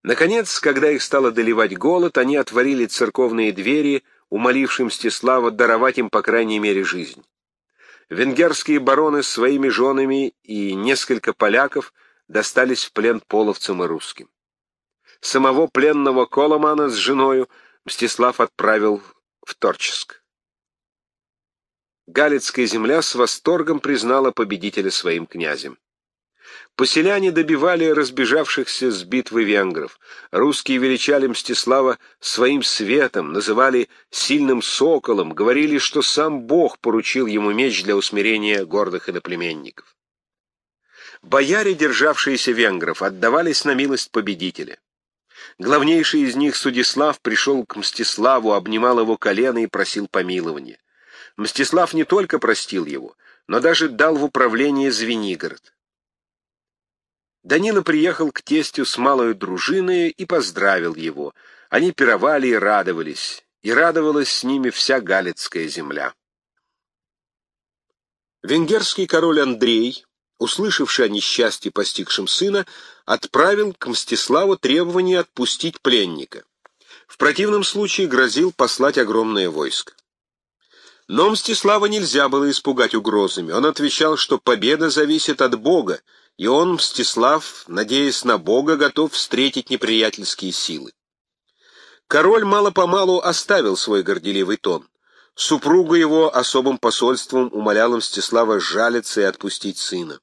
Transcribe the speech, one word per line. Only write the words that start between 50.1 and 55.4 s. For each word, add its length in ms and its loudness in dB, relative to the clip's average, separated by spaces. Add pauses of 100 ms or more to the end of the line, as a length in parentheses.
Мстислав 560 0
не 100 0
только 360 0
простил 460 -2
его, 300 -12 (320)
но 120 0
даже 300 2
дал 260 2
в 80 -2
управление 680 0
Звенигород. 840 -6 (1700)